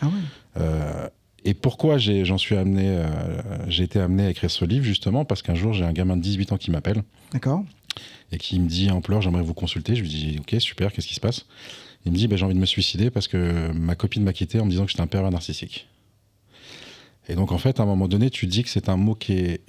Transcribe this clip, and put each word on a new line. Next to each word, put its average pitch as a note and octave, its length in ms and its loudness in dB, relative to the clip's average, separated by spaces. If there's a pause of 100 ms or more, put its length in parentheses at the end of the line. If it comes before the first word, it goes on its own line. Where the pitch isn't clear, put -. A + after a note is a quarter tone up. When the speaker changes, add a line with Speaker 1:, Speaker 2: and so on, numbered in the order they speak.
Speaker 1:
Ah C#3+ 60 0
ouais. D#3+ 40 2 (460)
Speaker 2:
Euh, D#2 500 -2 (380)
et G2+ 80 2
pourquoi C#3+ 440 2
j'ai, G2+ 280 2
j'en F#2+ 120 2
suis G#2 200 0
amené, F#2+ 320 2
euh, F2 180 0 (600)
j'ai E2+ 140 0
été F#2+ 180 0
amené F#2 240 4
à F#2+ 40 4
écrire F2 220 0
ce - 140 0
livre, A#2+ 180 2
justement, A2+ 400 0
parce - 180 -2
qu'un E2+ 140 0
jour, G2+ 160 0
j'ai F#2+ 140 0
un E2+ 80 0
gamin F2+ 240 2
de E2+ 40 0
dix-huit G2 300 0
ans G2 60 0
qui - 120 -4
m'appelle. F#2+ 320 0 (300)
Speaker 1:
D'accord. C#3 320 0 (680)
Speaker 2:
Et F2 60 -6
qui F#2 220 -2
me F2 80 2
dit F#2 240 2
en F2+ 80 2
pleurs, « G2+ 240 0
J'aimerais F2 200 2
vous E2 100 -2
consulter. » F2+ 420 -2
Je A#2+ 60 0
lui E2+ 80 -4
dis, « D2+ 320 -4
Ok, G#2+ 180 -2
super, G2 320 -2
qu'est-ce - 160 -6
qui - 80 -10
se - 60 -8
passe ? » - 240 -2 (600)
Il F2 60 0
me F2 60 2
dit, « A2+ 100 2
Ben, G#2 100 2
j'ai F2 60 2
envie F#2+ 120 2
de F#2 40 4
me F#2 60 4
suicider F#2 440 0
parce G#2 200 -2
que E2+ 420 0
ma E2 240 0
copine - 280 0
m'a F#2+ 100 2
quitté G2+ 260 0
en A2 60 2
me G2+ 60 2
disant F#2 120 2
que F#2+ 80 -2
j'étais - 120 -2
un E2 40 -2
pervers F#2+ 240 0
narcissique. » - 560 -8 (1400)
Et E2+ 60 -4
donc, F#2+ 160 2
en F2+ 60 0
fait, C3 220 2
à A2+ 40 4
un - 20 4
moment G2 220 2
donné, G#2 220 4
tu - 180 -2
dis G2+ 160 2
que - 60 -6
c'est - 200 0
un F#2 80 2
mot G#2+ 180 2
qui - 180 -2
est, F2+ 360 0